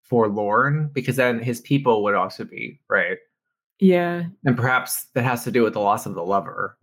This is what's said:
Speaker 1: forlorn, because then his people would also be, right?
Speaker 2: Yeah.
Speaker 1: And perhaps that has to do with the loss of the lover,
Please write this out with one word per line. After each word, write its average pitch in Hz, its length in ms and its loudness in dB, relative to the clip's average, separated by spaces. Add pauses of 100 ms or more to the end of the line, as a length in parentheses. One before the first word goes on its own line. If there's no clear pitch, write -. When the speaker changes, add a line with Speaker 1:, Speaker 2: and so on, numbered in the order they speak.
Speaker 1:
forlorn, 117 880 0
because 127 260 -2
then 123 220 2
his 120 220 -4
people 127 420 2
would 101 120 2
also 95 280 -2
be, - 360 -14 (100)
right? 92 280 0 (640)
Speaker 2:
Yeah. 175 460 2 (200)
Speaker 1:
And 127 100 2
perhaps 127 500 -2 (100)
that 123 80 0
has 123 220 -2
to 120 60 -6
do 120 120 4
with 107 100 0
the 110 60 -4
loss 104 260 0
of 101 80 -8
the 87 100 -6
lover, 98 600 -4